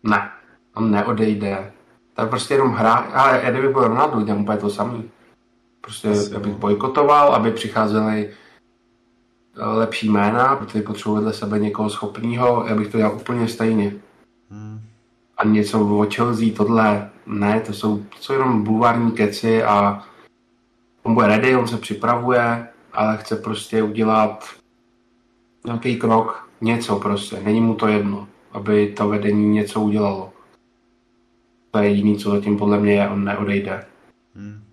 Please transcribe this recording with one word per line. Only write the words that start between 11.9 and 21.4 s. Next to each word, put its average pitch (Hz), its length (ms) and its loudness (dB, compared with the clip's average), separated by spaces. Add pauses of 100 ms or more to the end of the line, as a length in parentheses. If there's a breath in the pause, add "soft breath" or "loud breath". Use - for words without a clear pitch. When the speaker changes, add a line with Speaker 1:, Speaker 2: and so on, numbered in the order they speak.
Speaker 1:
schopného, 117 760 0
já 110 60 0
bych 104 140 -2
to 113 100 -2
dělal 107 180 2
úplně 117 320 -2
stejně. 110 460 0 (560)
Speaker 2:
Hmm. 107 300 -14 (560)
Speaker 1:
A - 80 -2
něco 107 540 2
o 104 160 4
Chelsea, 117 420 2
tohle, 107 540 2 (160)
ne, 104 340 0
to 107 120 -10
jsou, 107 260 -2
to - 220 -14
jsou - 120 -6
jenom 127 320 0
bulvární 117 480 2
keci 113 500 0
a 101 400 2 (1000 loud breath)
on 113 120 0
bude 117 120 4
ready, 120 300 4